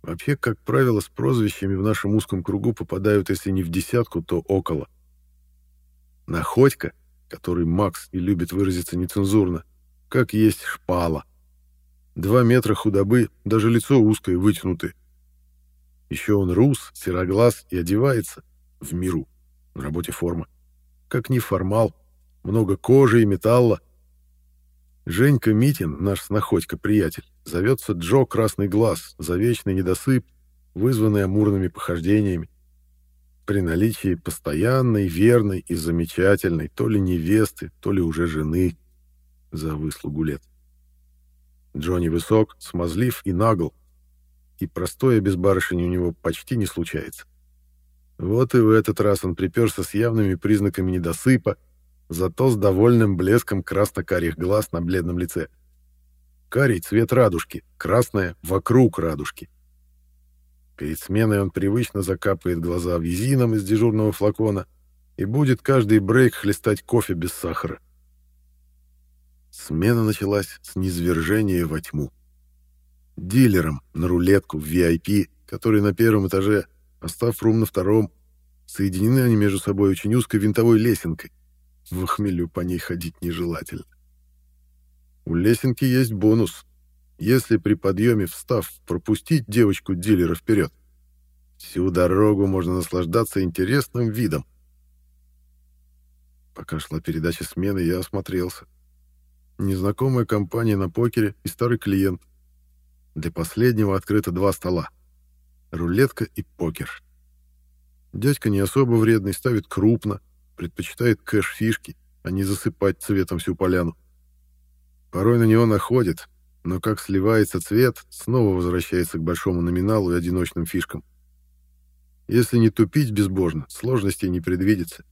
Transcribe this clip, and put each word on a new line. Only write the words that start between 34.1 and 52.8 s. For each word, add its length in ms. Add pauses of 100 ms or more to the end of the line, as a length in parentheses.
постоянной, 920
верной 600
и 80
замечательной 920
то 200
ли 100
невесты, 800
то 120
ли 100
уже 240
жены 500 (760)
за 240
выслугу 480
лет. 180 (1400)
Джо 220
невысок, 580
смазлив 680
и 80
нагл, 420 (840)
и 80
простое 540
без 160
барышень 480
у 40
него 260
почти 440
не 80
случается. 600 (920)
Вот 380
и 40
в 120
этот 280
раз 240
он 120
приперся 480
с 100
явными 400
признаками 560
недосыпа, 680 (520)
зато 400
с 60
довольным 640